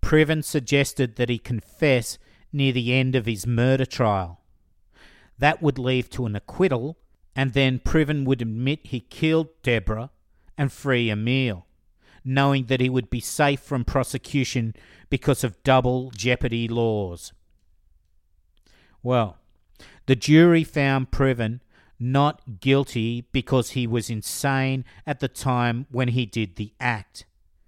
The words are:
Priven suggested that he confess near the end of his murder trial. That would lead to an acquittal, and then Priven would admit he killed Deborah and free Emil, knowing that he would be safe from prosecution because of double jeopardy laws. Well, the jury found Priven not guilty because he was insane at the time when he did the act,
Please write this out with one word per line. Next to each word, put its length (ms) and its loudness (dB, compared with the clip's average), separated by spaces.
Priven 420 2
suggested 720 -2
that 120 -2
he 80 -2
confess 800 -2
near 180 0
the 220 0
end 220 0
of 100 0
his 200 -4
murder 400 2
trial. 560 -2
That 240 2
would 160 2
lead 340 -2
to 140 -4
an 100 -4
acquittal, 640 -2
and 180 -2
then 260 2
Priven 460 0
would 160 0
admit 460 -6
he 140 -8
killed 480 -2
Deborah 480 -2
and 140 -2
free 400 0
Emil, 560 -2
knowing 400 2
that 160 0
he 80 2
would 220 -2
be 80 -4
safe 400 0
from 260 -4
prosecution 880 -2
because 320 0
of 180 -4
double 500 2
jeopardy 560 -2
laws. 640 -4
Well, 340 0
the 80 6
jury 480 6
found 480 -2
Priven 480 0
not 600 -2
guilty 720 0
because 400 0
he 160 -4
was 220 -4
insane 760 -4
at 140 -6
the 80 -4
time 640 -2
when 200 -2
he 160 -2
did 300 -6
the 240 -10
act, 460 -8